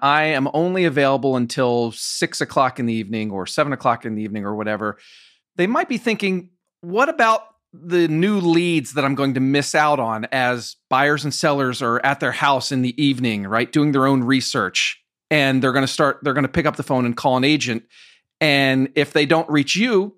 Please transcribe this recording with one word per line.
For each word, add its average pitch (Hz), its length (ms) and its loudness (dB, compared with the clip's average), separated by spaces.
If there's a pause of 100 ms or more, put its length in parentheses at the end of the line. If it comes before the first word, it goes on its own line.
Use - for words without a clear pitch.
I 147 220 2
am 139 300 0
only 180 300 0
available 135 540 2
until 120 560 0
six - 480 -6
o'clock 131 360 -2
in 120 100 -4
the 117 60 -2
evening 107 380 -4
or 95 140 -6
seven 147 260 -2
o'clock 123 320 -2
in 110 120 -6
the 107 60 -6
evening 107 220 -6
or 101 100 -6
whatever," 107 440 -4 (580)
they 175 100 0
might 277 220 0
be 240 100 -4
thinking, 190 520 -4 (320)
"What 202 260 0
about 226 360 2 (280)
the 170 380 0
new 185 320 2
leads 170 540 0
that 143 100 0
I'm 139 100 0
going 135 200 0
to 131 40 -2
miss 139 340 0
out 151 240 4
on 113 280 -4
as 123 500 -2 (140)
buyers 143 340 2
and 147 100 -4
sellers 139 480 0
are 120 240 0
at 139 140 0
their 123 140 -2
house 139 400 0
in 127 80 0
the 127 200 -2
evening, 120 460 0
right, 113 240 -2
doing 147 220 2
their 135 140 4
own 135 180 2
research, 123 760 -2 (280)
and 135 340 2
they're 131 80 2
gonna 135 160 0
start, 139 340 0
they're 143 120 -2
gonna 135 160 0
pick 151 160 -2
up 147 100 -2
the 143 80 -6
phone 127 220 0
and 120 100 -2
call 127 220 0
an 127 80 0
agent. 123 380 0 (600)
And 139 520 2
if 143 180 0
they 151 140 2
don't 160 240 2
reach 147 240 0
you, 202 420 0